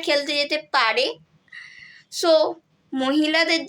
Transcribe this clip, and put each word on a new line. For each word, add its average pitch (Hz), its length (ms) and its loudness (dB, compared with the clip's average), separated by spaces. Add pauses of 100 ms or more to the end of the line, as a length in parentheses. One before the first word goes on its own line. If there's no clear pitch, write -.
খেলতে 294 340 0
যেতে 294 180 -2 (180)
পারে। 240 300 2 (1120)
So, 339 100 2 (640)
মহিলাদের 311 760 0